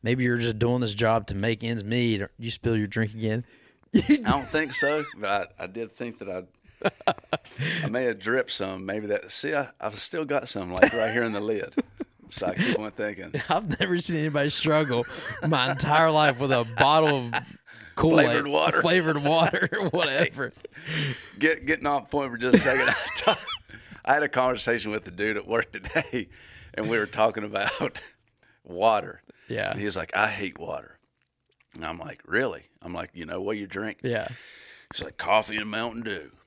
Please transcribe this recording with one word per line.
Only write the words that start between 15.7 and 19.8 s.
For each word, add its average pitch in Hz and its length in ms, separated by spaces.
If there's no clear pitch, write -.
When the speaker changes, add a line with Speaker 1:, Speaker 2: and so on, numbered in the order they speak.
Speaker 1:
entire 156 400
life 147 280
with 139 120
a 120 160
bottle 143 560
of - 0
Kool-Aid, 156 320
Speaker 2:
Flavored 143 200
water. 160 340
Speaker 1:
flavored 160 420
water, 165 480
<laughs> 190 80
or 190 100